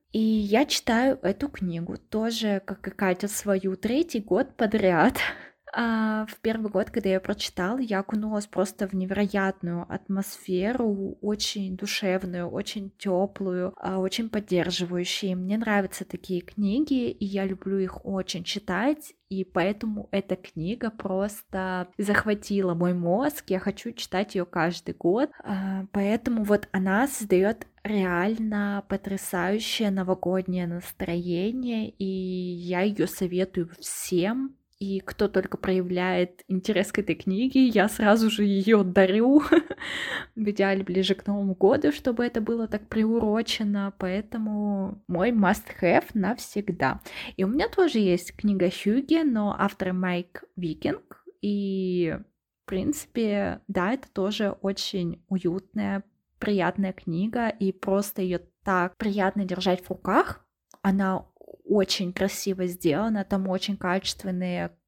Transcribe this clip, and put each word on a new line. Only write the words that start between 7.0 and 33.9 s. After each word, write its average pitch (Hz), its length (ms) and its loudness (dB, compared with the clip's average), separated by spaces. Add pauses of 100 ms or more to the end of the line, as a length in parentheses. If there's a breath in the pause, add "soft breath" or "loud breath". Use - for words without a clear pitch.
я 190 100 4
прочитала, 208 600 -2
я 220 200 0
окунулась 214 480 -2
просто 196 400 -2
в 196 60 -8
невероятную 190 960 0
атмосферу, 196 1300 -2
очень 202 540 -4
душевную, 185 720 -2
очень 196 500 -6
теплую, 185 760 -2
а, 190 240 -4
очень 190 300 -2
поддерживающую. 180 1000 -2
И 180 40 0
мне 185 220 -2
нравятся 208 480 0
такие 180 340 -6
книги, 240 680 0
и - 160 -6
я 196 200 -2
люблю 190 320 -2
их 185 280 -4
очень 190 400 -4
читать, 208 720 -2 (120)
и 190 160 -4
поэтому 208 680 -2
эта 196 260 -2
книга 214 540 -6
просто 185 1080 -4
захватила 202 760 0
мой 175 200 2
мозг. 180 560 0
Я 185 100 2
хочу 202 320 -6
читать - 440 -4
ее 180 100 0
каждый 170 480 -2
год, 214 360 2 (140)
а, 190 480 -4
поэтому 220 540 0
вот 208 260 2
она 190 340 2
создает 208 640 0 (160)
реально 202 1040 0
потрясающее 196 1040 -2
новогоднее 185 760 0
настроение, 185 1200 -2
и - 160 -6
я 180 760 -2
ее 208 260 0
советую 180 680 -2
всем. 233 800 -2 (220)